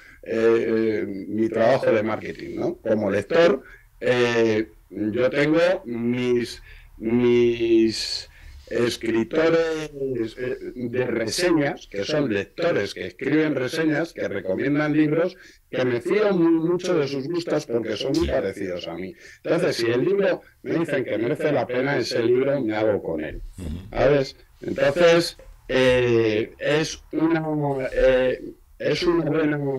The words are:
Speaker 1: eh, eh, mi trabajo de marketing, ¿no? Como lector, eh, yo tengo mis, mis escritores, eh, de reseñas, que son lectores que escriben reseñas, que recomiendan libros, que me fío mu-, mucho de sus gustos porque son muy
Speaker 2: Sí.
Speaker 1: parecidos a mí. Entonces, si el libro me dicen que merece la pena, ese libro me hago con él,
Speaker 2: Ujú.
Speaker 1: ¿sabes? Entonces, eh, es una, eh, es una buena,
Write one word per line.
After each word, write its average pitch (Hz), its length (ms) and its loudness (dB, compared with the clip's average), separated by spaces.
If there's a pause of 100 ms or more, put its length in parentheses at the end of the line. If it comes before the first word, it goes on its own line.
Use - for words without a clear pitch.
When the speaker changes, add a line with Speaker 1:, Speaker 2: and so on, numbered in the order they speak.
(240)
Speaker 1:
eh, 113 800 2
eh, - 20 -4
mi 104 440 -2
trabajo 120 420 2
de 110 100 4
marketing, 107 540 -6
¿no? - 220 -4
Como 107 340 -2
lector, 165 500 2 (400)
eh, 117 680 2 (200)
yo 107 400 -2
tengo 160 560 2
mis, 120 760 -2 (360)
mis 117 1300 2 (380)
escritores, 156 1200 0 (460)
eh, 123 200 -6 (180)
de 123 300 -4
reseñas, 139 840 -2
que 98 140 -4
son 143 280 -2
lectores 104 600 -2
que 92 140 -8
escriben 147 480 0
reseñas, 151 580 -2
que 101 140 -6
recomiendan 113 640 0
libros, 156 420 0 (340)
que 127 140 -2
me 120 180 0
fío 202 320 2
mu-, 165 320 4
mucho 180 320 0
de 139 100 0
sus 135 200 -6
gustos 160 380 -4
porque 110 320 -4
son 135 160 -4
muy 165 140 0
Speaker 2:
Sí. - 40 -4
Speaker 1:
parecidos 95 560 -4
a 85 60 -10
mí. 90 200 -10 (300)
Entonces, 165 320 0
si 117 120 -2
el 123 180 2
libro 190 360 0 (220)
me 147 160 -2
dicen 143 240 -2
que 107 140 -4
merece 147 340 -2
la 127 160 0
pena, 131 300 -2
ese 123 260 -2
libro 127 380 2
me 107 140 -2
hago 107 280 2
con 82 200 -6
él, 73 180 -10 (160)
Speaker 2:
Ujú. 90 320 -10
Speaker 1:
¿sabes? 135 460 2 (260)
Entonces, 170 760 2 (300)
eh, 123 920 2
es - 520 -2
una, 160 320 2 (500)
eh, 127 480 2 (380)
es 143 240 -2
una 170 220 2
buena, 151 340 0 (200)